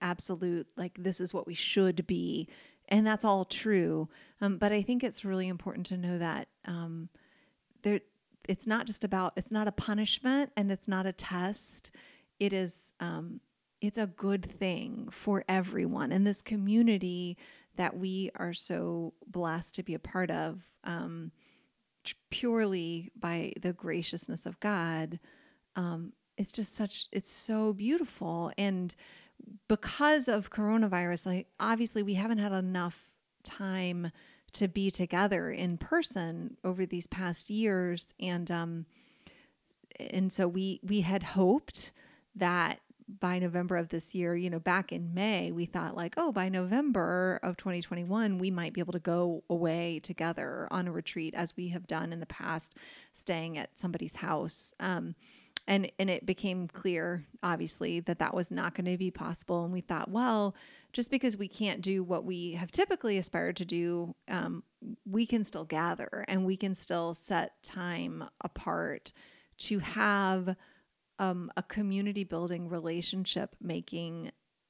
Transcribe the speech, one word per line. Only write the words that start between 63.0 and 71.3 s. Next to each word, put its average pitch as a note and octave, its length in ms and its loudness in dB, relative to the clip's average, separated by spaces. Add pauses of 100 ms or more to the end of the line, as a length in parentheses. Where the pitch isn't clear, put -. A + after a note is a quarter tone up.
aspired E3+ 400 0
to F#3 80 -4
do, E3+ 500 -2 (140)
um, F3 340 -4 (440)
we G#3+ 180 2
can A3 200 2
still D#3+ 200 -6
gather E3 640 -2
and F#3+ 160 2
we F#3 140 2
can F#3+ 160 0
still E3+ 400 -2
set - 480 -2
time E3+ 640 -6 (180)
apart D#3+ 720 -4 (440)
to G#3 200 -2
have, F#3+ 800 2 (640)
um, F3+ 360 0